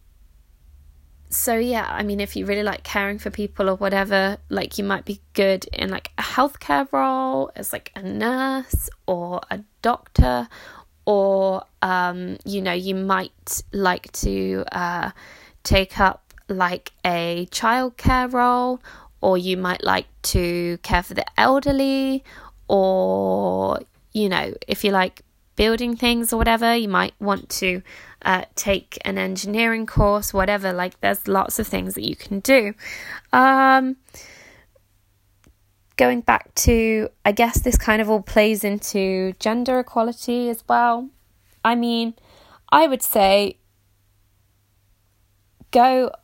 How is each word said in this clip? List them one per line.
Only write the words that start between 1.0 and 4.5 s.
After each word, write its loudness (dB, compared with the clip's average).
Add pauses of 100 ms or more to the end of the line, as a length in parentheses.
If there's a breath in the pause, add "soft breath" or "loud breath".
so -2
yeah, 0
I -4
mean, -2
if -6
you -6
really -2
like -6
caring -4
for -8
people -4
or 0
whatever, 0 (120)
like, -6